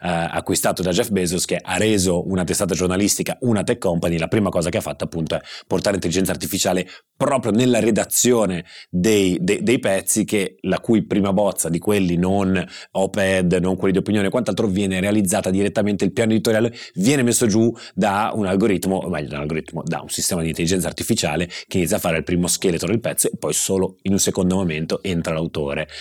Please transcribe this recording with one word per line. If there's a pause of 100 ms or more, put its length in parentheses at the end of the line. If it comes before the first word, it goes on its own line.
eh,
acquistato
da
Jeff
Bezos,
che
ha
reso
una
testata
giornalistica
una
tech
company.
La
prima
cosa
che
ha
fatto,
appunto,
è (280)
portare
intelligenza
artificiale (320)
proprio
nella
redazione (500)
dei,
de-,
dei
pezzi,
che
la
cui
prima
bozza
di
quelli
non (260)
op-ed,
non
quelli
di
opinione
e
quant'altro,
viene
realizzata
direttamente,
il
piano
editoriale (200)
viene
messo
giù (220)
da
un
algoritmo,
o
meglio,
da
un
algoritmo,
da
un
sistema
di
intelligenza
artificiale (160)
che
inizia
a
fare
il
primo
scheletro
del
pezzo
e
poi
solo
in
un
secondo
momento
entra
l'autore (140)